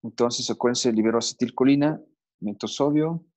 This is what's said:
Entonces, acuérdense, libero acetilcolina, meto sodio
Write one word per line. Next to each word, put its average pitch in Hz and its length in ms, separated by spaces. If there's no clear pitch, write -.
Entonces, 120 480
acuérdense, 123 420
libero 113 280
acetilcolina, 143 800
meto 101 280
sodio 151 560